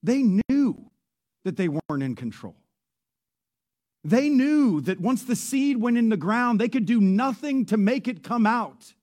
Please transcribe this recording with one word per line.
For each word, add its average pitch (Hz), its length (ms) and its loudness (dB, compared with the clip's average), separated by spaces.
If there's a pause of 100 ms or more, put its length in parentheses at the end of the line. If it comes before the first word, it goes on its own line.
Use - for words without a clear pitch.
They 262 160 2
knew 247 680 0 (540)
that 185 100 -6
they 180 140 -2
weren't 143 340 -4
in 131 120 -4
control. 110 420 -12 (1500)
They 240 240 2
knew 269 540 2
that 185 180 -4
once 233 240 -2
the 247 140 -4
seed 277 400 -2
went 233 200 0
in 233 120 2
the 214 80 0
ground, 220 420 0
they 233 80 0
could 233 180 -2
do 233 140 2
nothing 240 680 0
to 214 100 0
make 226 320 0
it 190 120 -10
come 233 240 0
out. 214 580 -4